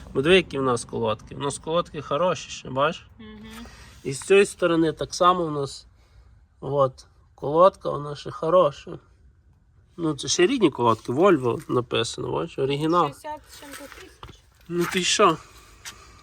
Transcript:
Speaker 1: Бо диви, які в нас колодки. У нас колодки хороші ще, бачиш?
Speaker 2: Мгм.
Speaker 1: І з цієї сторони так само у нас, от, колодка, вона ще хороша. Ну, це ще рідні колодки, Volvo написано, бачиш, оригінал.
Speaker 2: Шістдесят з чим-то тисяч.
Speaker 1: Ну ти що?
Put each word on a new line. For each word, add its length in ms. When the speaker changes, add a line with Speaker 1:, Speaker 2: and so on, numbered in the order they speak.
Speaker 1:
Бо 80
диви, 140
які 240
в 40
нас 220
колодки. 500
У 40
нас 200
колодки 420
хороші 480
ще, 200
бачиш? 380
Speaker 2:
Мгм. 460
Speaker 1:
І 100
з 80
цієї 240
сторони 480
так 200
само 320
у 60
нас, 360
от, 440
колодка, 540
вона 260
ще 160
хороша. 680
Ну, 180
це 120
ще 200
рідні 220
колодки, 420
Volvo 600
написано, 600
бачиш, 280
оригінал. 480
Speaker 2:
Шістдесят 420
з 100
чим-то 240
тисяч. 440
Speaker 1:
Ну 260
ти 80
що? 360